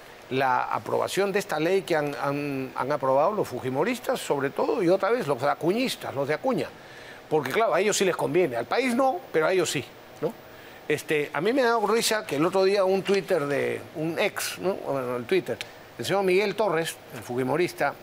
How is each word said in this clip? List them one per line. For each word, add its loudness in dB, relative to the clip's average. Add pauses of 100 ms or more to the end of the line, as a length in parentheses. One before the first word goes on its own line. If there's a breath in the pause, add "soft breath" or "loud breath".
(300 loud breath)
la 2
aprobación 0
de 0
esta -2
ley 2
que 0
han, 0
han, -4
han -4
aprobado 2
los -2
fujimoristas, -2
sobre -2
todo, 0
y 2
otra 4
vez 0
los 0
acuñistas, 0
los -2
de 0
Acuña. 0 (640 loud breath)
Porque, 2
claro, 2
a 4
ellos 2
sí 2
les 2
conviene, 2
al -2
país 0
no, 2 (120)
pero 4
a 2
ellos 2
sí, -2 (360)
¿no? -2 (560 loud breath)
Este, 0
a -2
mí 2
me 2
ha 4
dado 2
risa 2
que -4
el 2
otro 4
día 4
un 2
Twitter 2
de, -2 (140)
un -4
ex, -2
¿no? -2
Bueno, -4
el -6
Twitter, 0 (380 loud breath)
el -8
señor 0
Miguel 2
Torres, 0 (180)
el -12
fujimorista 0